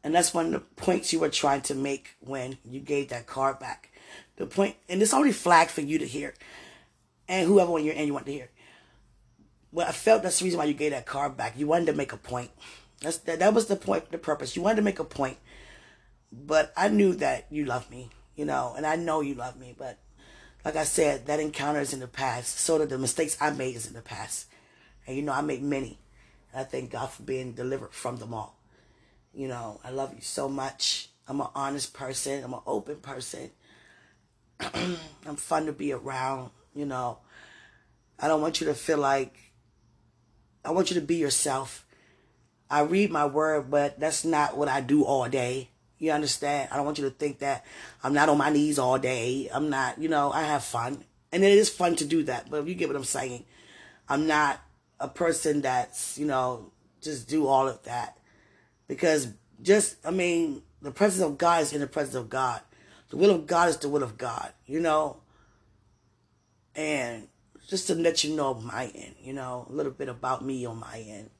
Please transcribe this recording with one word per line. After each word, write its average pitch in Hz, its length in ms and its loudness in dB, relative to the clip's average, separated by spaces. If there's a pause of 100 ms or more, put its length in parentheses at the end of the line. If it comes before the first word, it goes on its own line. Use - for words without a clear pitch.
And 151 100 -2
that's 175 200 4
one 165 120 2
of 165 60 -2
the 139 80 -2
points - 520 0
you 165 80 2
were 160 80 2
trying 139 340 2
to 143 120 -4
make 135 460 -4
when 131 440 -8
you 127 160 -12
gave 139 280 -2
that 120 180 -10
card 135 320 0
back. - 320 -12 (460)
The - 100 -6
point, 196 300 0 (120)
and 185 120 0
it's 214 140 4
already 269 180 4
flagged 170 380 6
for - 100 -6
you 147 180 -2
to 147 80 -2
hear. 139 280 -8 (920)
And 185 180 2
whoever 180 260 8
on 156 120 0
your 156 100 0
end 151 140 -2
you 143 60 -2
want 143 120 -8
to 139 60 -8
hear. 127 180 -10 (1200)
Well, 170 180 -2
I - 40 -4
felt 220 300 6
that's - 180 0
the 185 40 -2
reason 175 140 0
why 151 60 0
you 151 100 2
gave 147 160 0
that 131 160 -6
card 139 300 -4
back. 110 200 -4
You 147 100 -2
wanted 165 200 4
to 156 60 2
make 147 200 -2
a 113 40 -12
point. 123 340 -8 (500)
That's, 165 180 -4
that, 165 200 -4
that 202 160 6
was 226 120 4
the 196 100 0
point, - 340 -2
the 170 80 -8
purpose. 143 380 -4
You 170 60 -4
wanted 214 140 4
to 214 60 2
make 196 160 0
a - 60 -4
point. - 340 -6 (960)
But 151 440 2
I 190 120 4
knew 202 260 6
that 135 360 -2
you 151 140 -2
loved 127 260 -4
me, 120 200 -16 (260)
you 147 80 -4
know, 131 320 -2
and 151 100 -4
I 156 100 2
know 165 240 0
you 139 140 -4
love 123 240 -10
me. 123 180 -18
But 131 220 -12 (680)
like 156 120 -2
I 156 80 0
said, 143 420 2
that 147 140 0
encounter 151 400 -2
is 135 120 -4
in 131 80 -8
the 123 80 -12
past. 123 500 -4
So 160 200 2
that 151 100 2
the 135 100 -4
mistakes 151 420 -2
I 151 100 2
made 131 260 -4
is 113 100 -10
in - 80 -14
the 113 80 -14
past. - 440 -10 (600)
And, 131 100 -8
you 143 60 -4
know, 147 100 -2
I 135 100 0
made 139 200 -4
many. 139 360 -4 (540)
And 135 80 -8
I 131 40 -4
thank 127 260 -8
God 127 200 -6
for - 120 -20
being 131 300 -6
delivered 123 400 -6
from 123 240 -8
them 113 180 -10
all. 110 240 -10 (760)
You 135 140 -8
know, 117 340 -10
I 127 80 -14
love 135 240 -6
you - 60 -20
so - 280 -6
much. - 600 -4 (180)
I'm 139 140 -6
an - 140 -4
honest 139 400 -6
person. 135 500 -6
I'm 127 100 -10
an - 120 -12
open 117 300 -4
person. 135 540 -12 (640)
<clears throat> - 460 -20
I'm 160 760 -6
fun 156 300 -2
to 156 60 -4
be 143 200 -4
around, 131 580 -4 (240)
you 143 100 -6
know. 127 340 -4 (1040)
I 151 80 2
don't 156 140 4
want 160 180 0
you 160 80 -2
to 147 60 2
feel 156 240 0
like, 139 540 0 (1120)
I - 60 -4
want 175 200 2
you 180 40 -2
to 156 120 0
be 170 100 2
yourself. 135 680 0 (840)
I 147 120 4
read 190 280 4
my 151 160 2
word, 147 440 2
but 143 280 2
that's 156 260 -2
not 151 320 2
what 147 120 0
I 139 120 0
do 139 240 4
all 127 240 2
day. 127 420 -2 (320)
You 156 80 0
understand? 147 600 -2
I 127 60 -4
don't 143 80 0
want 147 140 -4
you 143 60 -2
to 135 60 0
think 143 280 -4
that 139 260 -4 (380)
I'm 135 100 0
not 147 160 6
on 147 80 6
my 147 140 4
knees 151 260 4
all 131 220 4
day. 127 540 -2
I'm 147 180 -2
not, 135 280 -2
you 156 100 -4
know, 143 240 2
I 160 100 0
have 151 220 0
fun. 123 400 -6 (260)
And 190 140 4
it 196 80 10
is 214 180 8
fun 175 260 2
to 156 80 -4
do 156 200 2
that, 131 260 -4
but 147 160 -4
you 180 80 -4
get 175 140 -2
what 139 80 -2
I'm 135 80 -4
saying. 127 400 -6 (640)
I'm 147 180 2
not 151 340 2 (380)
a - 100 -6
person 156 540 0
that's, 127 560 -4
you 147 80 -4
know, 127 460 -2 (280)
just 143 280 -8
do 151 180 2
all 135 200 4
of 120 180 -6
that. 120 340 -8 (720)
Because 151 400 2 (340)
just, 202 420 4
I 160 60 -4
mean, 170 520 0 (200)
the 143 80 -8
presence 190 320 2
of 147 160 0
God 170 240 6
is 147 100 -2
in 147 80 -2
the 143 60 -2
presence 135 300 -4
of 117 120 -6
God. 127 320 -2 (500)
The - 60 -8
will 196 140 8
of 160 160 2
God 175 220 4
is 156 80 2
the 147 120 -4
will 143 140 2
of 113 160 -6
God, 117 340 -6 (140)
you 147 140 -4
know? 156 380 2 (1600)
And 131 540 -4 (400)
just 190 180 -4
to 180 80 0
let 165 300 2
you 151 100 -2
know 143 200 0
my 117 320 -6
end, - 360 -16
you 135 100 -14
know, 127 380 -10
a - 20 -12
little 143 200 -4
bit 135 160 -8
about 127 360 -4
me 131 220 -4
on 113 140 -8
my 113 180 -14
end. 107 420 -16